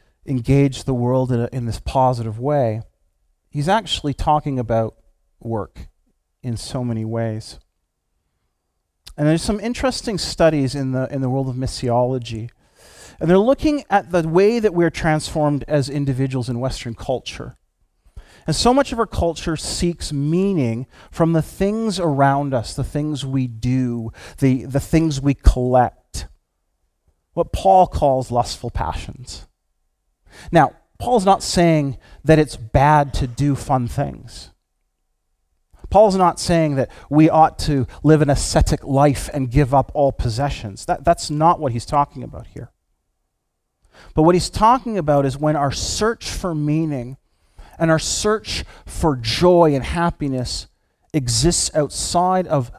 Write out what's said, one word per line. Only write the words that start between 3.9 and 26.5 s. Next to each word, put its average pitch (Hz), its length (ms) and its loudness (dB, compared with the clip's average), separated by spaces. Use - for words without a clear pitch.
talking 147 460 -2
about 113 340 -2
work - 480 -8
in 120 160 -6
so 127 280 -8
many 113 200 -4
ways. 113 540 -6
And 147 100 0
there's 160 160 2
some 208 160 -2
interesting 240 600 -4
studies 147 580 0
in 131 160 -4
the, 131 200 -4
in 135 80 -6
the 131 100 -2
world 135 180 -2
of 127 80 -6
missiology. 123 920 -2
And 160 100 -2
they're 185 100 6
looking 277 520 2
at 175 220 2
the 165 160 2
way 202 320 4
that 208 140 0
we're 170 160 2
transformed 151 760 -2
as 143 240 0
individuals 131 580 -2
in 120 120 -4
Western 123 340 -6
culture. - 600 -8
And 156 100 0
so 240 160 4
much 269 200 2
of 233 60 -6
our 220 80 0
culture 165 500 -4
seeks - 540 -4
meaning 147 760 0
from 165 240 0
the 156 80 2
things 202 580 -4
around 139 540 0
us, 117 200 -4
the 139 100 -4
things 147 420 -6
we 131 200 -2
do, 120 640 -4
the, 131 260 2
the 135 160 -2
things 160 400 0
we 139 140 0
collect. - 920 2